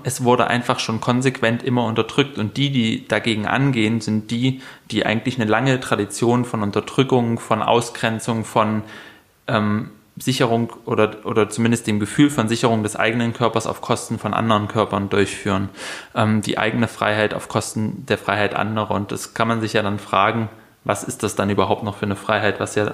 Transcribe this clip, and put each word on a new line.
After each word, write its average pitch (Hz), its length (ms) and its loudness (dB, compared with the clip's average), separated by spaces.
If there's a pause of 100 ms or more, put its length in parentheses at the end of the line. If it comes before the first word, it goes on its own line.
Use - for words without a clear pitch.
es 127 200 -4
wurde 123 240 4
einfach 120 320 0
schon 113 220 -2
konsequent 123 640 0
immer 123 240 2
unterdrückt 113 500 0
und 104 180 -4
die, 139 140 0
die 113 400 0
dagegen 107 360 0
angehen, 117 540 2
sind 107 320 -2
die, 127 300 0 (280)
die 110 160 0
eigentlich 113 320 -2
eine 110 140 0
lange 127 300 2
Tradition 120 640 0
von 117 180 -4
Unterdrückung, 117 760 0
von 107 220 0
Ausgrenzung, 113 840 0
von, 107 380 0 (640)
ähm, 107 420 0 (280)
Sicherung 117 560 0 (120)
oder, 107 400 0
oder 107 240 2
zumindest 117 380 2
dem 107 120 0
Gefühl 143 300 4
von 120 200 0
Sicherung 113 340 2
des 104 140 -4
eigenen 117 340 0
Körpers 113 340 0
auf - 140 -4
Kosten - 400 -2
von 104 140 -4
anderen 107 340 2
Körpern 101 420 0
durchführen. 98 600 0 (440)
Ähm, 107 280 2
die - 160 -2
eigene 113 320 0
Freiheit 107 440 0
auf - 140 -6
Kosten - 600 -4
der 104 100 2
Freiheit 101 360 0
anderer. 104 380 -2
Und 101 220 -2
das - 200 -10
kann 113 140 2
man 113 140 0
sich 110 100 -2
ja 110 100 2
dann 104 180 -2
fragen, 110 500 0 (340)
was - 220 -2
ist - 180 -6
das 101 120 -2
dann 101 140 0
überhaupt 98 340 0
noch 104 120 -4
für - 100 -4
eine 98 120 -2
Freiheit, 104 420 0
was 101 160 -4
ja, 107 180 0